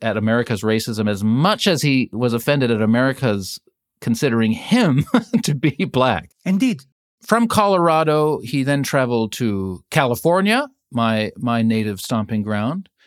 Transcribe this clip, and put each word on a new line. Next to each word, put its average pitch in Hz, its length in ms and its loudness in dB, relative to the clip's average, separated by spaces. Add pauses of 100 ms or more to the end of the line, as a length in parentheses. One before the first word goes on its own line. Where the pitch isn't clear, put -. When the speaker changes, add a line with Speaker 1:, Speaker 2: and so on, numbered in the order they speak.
Speaker 1:
at 110 160 -2
America's 110 440 0
racism 110 480 -2
as 101 140 -4
much 143 440 2
as 170 140 0
he 135 300 0
was 117 220 0
offended 131 360 0
at 110 120 0
America's 113 800 0 (420)
considering 113 500 0
him 156 540 0 (180)
<laughs> - 200 -2
to 147 120 -2
be 151 300 -2
black. 127 460 0 (120)
Speaker 2:
Indeed. 190 380 0 (400)
Speaker 1:
From 233 260 2
Colorado, 160 920 2
he 135 240 -2
then 143 200 0
traveled 120 500 0
to 95 560 -4
California, 180 800 2 (240)
my, 113 460 0
my 117 240 -2
native 110 380 0
stomping 110 420 -4
ground. 107 460 -4 (180)